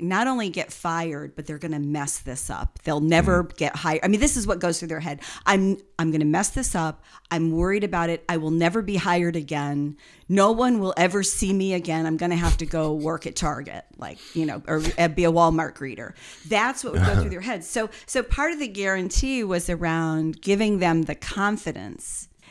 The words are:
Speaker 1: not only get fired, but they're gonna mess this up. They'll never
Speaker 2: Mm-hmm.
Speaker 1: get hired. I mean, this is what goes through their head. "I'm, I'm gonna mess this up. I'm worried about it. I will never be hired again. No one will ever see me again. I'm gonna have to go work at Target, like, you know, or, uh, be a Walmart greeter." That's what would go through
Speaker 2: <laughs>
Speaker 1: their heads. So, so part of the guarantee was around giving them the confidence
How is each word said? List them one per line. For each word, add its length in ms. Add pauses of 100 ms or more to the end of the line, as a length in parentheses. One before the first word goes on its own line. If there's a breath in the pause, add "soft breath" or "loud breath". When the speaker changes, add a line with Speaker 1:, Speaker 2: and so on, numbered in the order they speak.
Speaker 1:
not 260
only 240
get 220
fired, 640
but 100
they're 120
gonna 200
mess 400
this 320
up. 320
They'll 160
never 460
Speaker 2:
Mm-hmm. 120
Speaker 1:
get 200
hired. 260
I 60
mean, 100
this 180
is 120
what 100
goes 220
through 80
their 100
head. 220 (260 loud breath)
"I'm, 300 (200)
I'm 140
gonna 140
mess 260
this 240
up. 300 (260 loud breath)
I'm 220
worried 320
about 260
it. 180
I 100
will 120
never 320
be 140
hired 400
again. 600 (320 loud breath)
No 220
one 300
will 160
ever 260
see 300
me 220
again. 300
I'm 120
gonna 180
have 220
to 100
go 260
work 360
at 80
Target, 480 (120)
like, 220 (160)
you 100
know, 220
or, 160 (160)
uh, 80
be 180
a 60
Walmart 460
greeter." 380 (340 loud breath)
That's 340
what 120
would 120
go 140
through 100
Speaker 2:
<laughs> 60
Speaker 1:
their 40
heads. 280
So, 220 (160 loud breath)
so 180
part 280
of 60
the 80
guarantee 760
was 260
around 720
giving 380
them 220
the 120
confidence 1120 (220 loud breath)